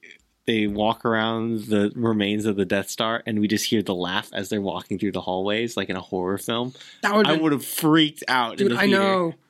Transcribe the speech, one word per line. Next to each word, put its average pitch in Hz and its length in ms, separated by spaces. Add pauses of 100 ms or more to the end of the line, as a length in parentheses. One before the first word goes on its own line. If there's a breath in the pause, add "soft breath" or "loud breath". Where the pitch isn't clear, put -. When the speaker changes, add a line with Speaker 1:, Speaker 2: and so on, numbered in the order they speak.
(460 loud breath)
Speaker 1:
they 110 220
walk 107 360
around 113 600
the 104 320
remains 107 500
of 107 80
the 98 100
Death 98 260
Star 113 360
and 107 140
we 104 80
just 104 180
hear 107 160
the 95 120
laugh 90 380
as 98 160
they're 107 120
walking 92 400
through 101 120
the 92 80
hallways, 104 560
like 98 120
in 92 80
a 92 40
horror 92 380
film, 120 340 (300 loud breath)
Speaker 2:
That 202 140
would've 214 140
Speaker 1:
I 156 40
Speaker 2:
been 156 80
Speaker 1:
would 160 100
have 135 120
freaked 156 640
out 123 320
in 196 80
Speaker 2:
Dude, 120 80
Speaker 1:
the - 40
Speaker 2:
I 202 60
Speaker 1:
theater. 196 140
Speaker 2:
know. 190 340 (140)